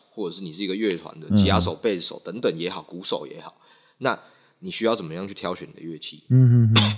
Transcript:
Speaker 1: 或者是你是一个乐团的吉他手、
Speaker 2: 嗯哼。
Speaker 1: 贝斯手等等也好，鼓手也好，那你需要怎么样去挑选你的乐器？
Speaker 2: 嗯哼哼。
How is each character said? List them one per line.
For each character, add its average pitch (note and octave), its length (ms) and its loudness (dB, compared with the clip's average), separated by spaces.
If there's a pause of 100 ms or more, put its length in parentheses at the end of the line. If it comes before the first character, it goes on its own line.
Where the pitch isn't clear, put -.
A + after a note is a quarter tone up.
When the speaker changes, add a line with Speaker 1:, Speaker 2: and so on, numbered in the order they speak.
(120)
Speaker 1:
或 G#2 160 -8
者 E2+ 80 -10
是 F#2 60 -14
你 F2+ 100 -10
是 E2+ 120 -10
一 G2 40 -4
个 F#2 80 -4
乐 G2+ 220 -2
团 - 220 -18
的 D#2 160 -10
吉 G2+ 120 6
他 F#2+ 120 4
手、 F2 140 -2
Speaker 2:
嗯 - 20 -10
哼。 - 80 -14
Speaker 1:
贝 G2+ 160 0
斯 - 20 -10
手 - 240 -10
等 G2+ 160 -12
等 F#2 160 0
也 E2+ 100 -6
好， E2 140 -10
鼓 F2 220 -14
手 D2+ 240 -6
也 - 140 -16
好， - 140 -20 (440)
那 B2 180 -2 (420)
你 F#2 120 -12
需 A2+ 140 -2
要 A2+ 100 2
怎 F#2+ 100 -6
么 D#2+ 80 -10
样 F#2 140 -8
去 G2 60 -14
挑 F#2 200 -6
选 F2 140 -14
你 D#2 60 -20
的 - 80 -20
乐 D#2+ 180 -12
器？ - 300 -16
Speaker 2:
嗯 A#2+ 440 8
哼 - 20 6
哼。 G#2+ 220 4